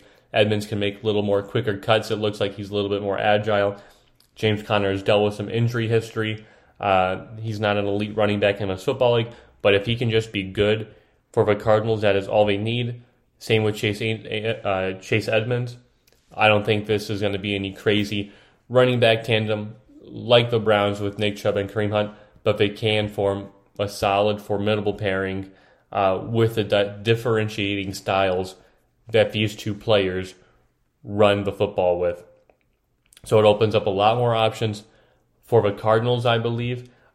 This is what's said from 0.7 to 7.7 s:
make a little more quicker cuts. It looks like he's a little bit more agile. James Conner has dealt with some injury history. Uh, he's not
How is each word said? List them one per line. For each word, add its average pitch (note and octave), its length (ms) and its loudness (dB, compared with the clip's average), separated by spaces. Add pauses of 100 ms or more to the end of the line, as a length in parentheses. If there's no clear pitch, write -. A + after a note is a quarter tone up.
make G2+ 240 -4
a A2 40 -4
little G#2 160 2
more G2+ 200 0
quicker G#2+ 360 -4
cuts. A2 320 0
It G#2+ 60 -2
looks G#2 240 -4
like G2+ 160 -4
he's G2 140 -12
a G#2 40 -6
little G2+ 160 -2
bit G2+ 120 -2
more G2+ 160 -4
agile. G#2 580 2 (580)
James G#2+ 280 0
Conner G2+ 280 0
has G2 120 -2
dealt G#2 220 2
with G#2 100 0
some G2+ 140 -8
injury A#2 400 -2
history. G#2+ 560 -2 (340)
Uh, F#2+ 480 0 (140)
he's A2 200 -6
not G#2 160 2